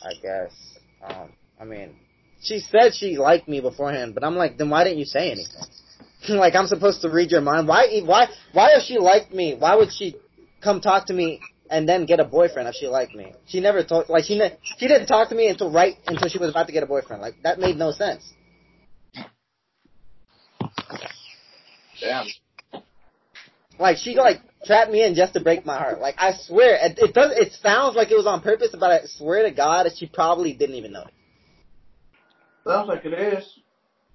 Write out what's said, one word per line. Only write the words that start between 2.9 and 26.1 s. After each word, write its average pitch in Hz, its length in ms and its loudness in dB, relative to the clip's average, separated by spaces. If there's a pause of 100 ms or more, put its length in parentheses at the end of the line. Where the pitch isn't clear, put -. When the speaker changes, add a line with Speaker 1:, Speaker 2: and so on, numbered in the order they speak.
Speaker 1:
she 185 240 -6
liked 156 300 2
me 147 140 -6
beforehand, 127 520 -6
but 107 100 -8
I'm 160 120 -4
like, 175 220 -4
"Then 147 120 -4
why 156 140 4
didn't 175 160 -2
you 143 60 -8
say 151 260 -4
anything?" 98 320 -16 (580)
<laughs> - 80 -12
Like, 190 260 4
I'm 185 120 2
supposed 196 360 0
to 165 60 -2
read 165 220 0
your 165 100 4
mind? 151 260 0
Why, 214 360 4
why, 196 240 4 (260)
why 214 220 6
if 240 80 4
she 247 140 -6
liked 185 360 4
me, 170 240 -4
why 160 180 2
would 220 160 4
she - 240 -12 (480)
come 196 180 -2
talk 196 260 0
to 196 60 -6
me 170 260 -4 (300)
and 156 180 -2
then 175 200 2
get 165 120 2
a 147 60 2
boyfriend 139 420 0
if 120 80 -12
she 139 120 -10
liked 127 260 -4
me? 95 200 -20 (140)
She 185 120 -6
never 196 240 2
talked, 165 260 -2
like, 160 160 2
she 208 120 -4
ne-, 202 200 -2 (220)
she 254 80 -4
didn't 254 200 4
talk 226 220 2
to 226 60 -6
me 226 120 2
until 180 240 -2
right, 180 220 4 (140)
until 170 220 -4
she 185 100 -8
was 170 100 -2
about 165 180 -4
to 151 60 -16
get 156 100 -2
a 139 40 -8
boyfriend. 131 340 -6
Like, 113 220 -14
that 170 160 -2
made 180 180 -2
no 156 140 -2
sense. - 420 -8 (3750)
Speaker 2:
Damn. 123 260 -6 (1500)
Speaker 1:
Like, 175 180 2
she, 240 180 -8
like, 254 260 4 (240)
trapped 214 260 2
me 214 120 2
in 185 120 0
just 180 180 2
to 185 60 -2
break 165 260 0
my 143 120 -6
heart. 131 220 -6
Like, 135 180 -6